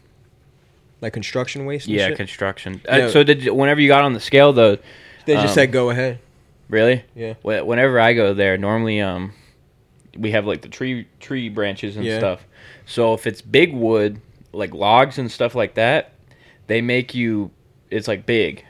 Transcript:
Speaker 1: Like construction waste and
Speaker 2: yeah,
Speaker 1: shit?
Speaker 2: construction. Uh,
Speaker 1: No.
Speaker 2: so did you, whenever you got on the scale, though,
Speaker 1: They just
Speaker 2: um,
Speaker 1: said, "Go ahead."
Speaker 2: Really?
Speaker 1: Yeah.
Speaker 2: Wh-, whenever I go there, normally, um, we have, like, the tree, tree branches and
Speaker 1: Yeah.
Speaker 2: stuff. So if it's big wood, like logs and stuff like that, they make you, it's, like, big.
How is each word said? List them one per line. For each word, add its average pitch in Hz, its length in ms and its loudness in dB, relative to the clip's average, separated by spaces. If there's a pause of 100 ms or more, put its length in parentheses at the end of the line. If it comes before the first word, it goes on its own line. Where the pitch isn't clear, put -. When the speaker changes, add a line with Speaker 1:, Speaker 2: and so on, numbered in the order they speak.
(1000)
Speaker 1:
Like 113 120 -8
construction 127 520 -8
waste 139 220 -8
and 107 80 -2
Speaker 2:
yeah, 98 120 0
Speaker 1:
shit? 151 100 -4
Speaker 2:
construction. 95 720 -8
Uh, 127 120 2
Speaker 1:
No. 123 100 2
Speaker 2:
so 147 140 6
did 143 200 2
you, 123 100 0
whenever 139 280 2
you 143 60 6
got 139 160 6
on 135 100 0
the 110 60 -4
scale, 139 340 6
though, 110 240 6 (480)
Speaker 1:
They 156 100 0
just 131 140 2
Speaker 2:
um, 101 40 -2
Speaker 1:
said, 131 180 4
"Go 123 180 0
ahead." 123 300 -4 (500)
Speaker 2:
Really? 113 340 2 (120)
Speaker 1:
Yeah. 113 180 -12 (100)
Speaker 2:
Wh-, 101 220 -4
whenever 120 340 2
I 117 140 4
go 104 200 2
there, 98 240 0
normally, 107 440 -2
um, 95 320 -6 (840)
we 110 140 -4
have, 107 160 0
like, 82 140 -4
the - 80 -20
tree, 127 380 -10 (120)
tree 127 300 -10
branches 104 460 -6
and 107 100 -8
Speaker 1:
Yeah. 110 120 -4
Speaker 2:
stuff. 95 280 -4 (400)
So 113 280 0
if - 140 -6
it's 110 140 -6
big 143 320 2
wood, 110 460 0 (320)
like 98 220 -8
logs 113 460 2
and 120 120 -8
stuff 120 220 -2
like 113 220 -2
that, 123 360 0 (560)
they 113 140 -2
make 123 320 -4
you, 113 380 -4 (400)
it's, 104 160 -6
like, 101 180 -6
big. 107 440 -2